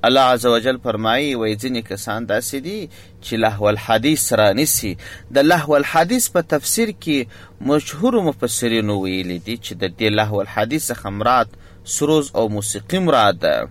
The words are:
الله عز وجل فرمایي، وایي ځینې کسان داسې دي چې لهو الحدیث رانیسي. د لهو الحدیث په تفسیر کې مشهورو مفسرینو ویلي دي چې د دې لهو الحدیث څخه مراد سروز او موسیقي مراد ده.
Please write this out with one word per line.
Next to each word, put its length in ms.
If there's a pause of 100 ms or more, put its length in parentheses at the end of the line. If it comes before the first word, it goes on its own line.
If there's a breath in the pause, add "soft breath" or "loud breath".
الله 160
عز 240
وجل 380
فرمایي، 520
وایي 200
ځینې 320
کسان 400
داسې 280
دي 340 (320 loud breath)
چې 120
لهو 360
الحدیث 640
رانیسي. 580 (400 loud breath)
د 60
لهو 380
الحدیث 600
په 60
تفسیر 480
کې 360 (360 loud breath)
مشهورو 600
مفسرینو 760
ویلي 380
دي 200
چې 160
د 100 (140)
دې 120 (100)
لهو 220
الحدیث 500
څخه 160
مراد 400 (480 soft breath)
سروز 400
او 140
موسیقي 500
مراد 400
ده. 320